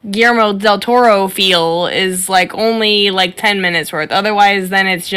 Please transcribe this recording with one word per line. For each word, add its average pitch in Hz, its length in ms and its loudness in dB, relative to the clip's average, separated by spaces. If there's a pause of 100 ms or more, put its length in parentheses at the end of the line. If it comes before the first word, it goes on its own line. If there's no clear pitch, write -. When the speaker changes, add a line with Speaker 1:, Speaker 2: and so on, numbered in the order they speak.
Speaker 1:
Guillermo 226 440 2
del 202 260 0
Toro 226 480 2
feel 175 600 0
is, 185 400 -4
like, 185 260 0
only, 214 560 0
like, 185 260 -2
ten 202 240 -2
minutes 170 320 -2
worth. 156 200 -6
Otherwise, 202 580 2
then 190 160 0
it's 180 220 -4
Speaker 2:
I - 80 -10